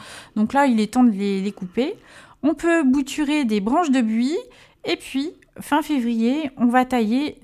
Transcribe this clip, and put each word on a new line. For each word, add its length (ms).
Donc 180
là, 120
il 140
est 140
temps 100
de 80
les, 300
les 100
couper. 440
On 120
peut 280
bouturer 640
des 160
branches 300
de 100
buis 340
et 120
puis, 360
fin 240
février, 760
on 100
va 180
tailler 580